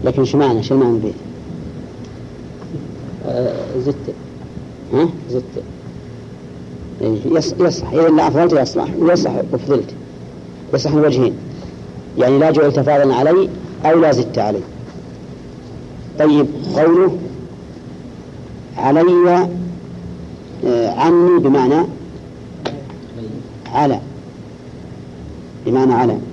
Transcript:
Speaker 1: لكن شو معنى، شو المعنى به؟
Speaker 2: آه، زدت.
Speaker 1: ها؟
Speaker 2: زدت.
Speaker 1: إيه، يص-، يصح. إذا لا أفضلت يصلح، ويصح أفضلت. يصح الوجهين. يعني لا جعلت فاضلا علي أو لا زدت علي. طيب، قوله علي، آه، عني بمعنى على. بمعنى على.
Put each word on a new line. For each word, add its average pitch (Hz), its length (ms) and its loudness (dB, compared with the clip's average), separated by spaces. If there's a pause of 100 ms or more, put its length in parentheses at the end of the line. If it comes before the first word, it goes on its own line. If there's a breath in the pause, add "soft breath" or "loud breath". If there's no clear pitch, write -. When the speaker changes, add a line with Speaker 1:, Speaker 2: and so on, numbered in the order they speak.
Speaker 1:
لكن 127 200 2
شو 131 120 0
معنى، 123 260 4
شو 135 120 0
المعنى 120 240 4
به؟ 107 140 -2 (2250)
Speaker 2:
آه، 123 260 -2 (320)
زدت. - 300 -4 (760)
Speaker 1:
ها؟ 151 140 4 (220)
Speaker 2:
زدت. 123 140 -2 (1600)
Speaker 1:
إيه، 110 240 0
يص-، 165 340 0
يصح. 175 340 2
إذا 165 160 6
لا 156 180 6
أفضلت 170 260 4
يصلح، 135 340 2 (120)
ويصح 170 320 4 (220)
أفضلت. 131 360 0 (840)
يصح 143 200 0
الوجهين. 131 400 4 (840 loud breath)
يعني 131 220 6
لا 156 120 6
جعلت 143 280 4
فاضلا 139 360 4
علي 170 340 6 (360)
أو 165 140 6
لا 156 120 6
زدت 120 280 0
علي. 104 200 0 (1600)
طيب، 147 260 6 (300)
قوله 170 420 6 (1600)
علي، 175 720 6 (1160)
آه، 117 240 2
عني 175 500 6
بمعنى 139 480 4 (1900)
على. 139 260 2 (1700)
بمعنى 127 280 4
على. 120 240 2 (160)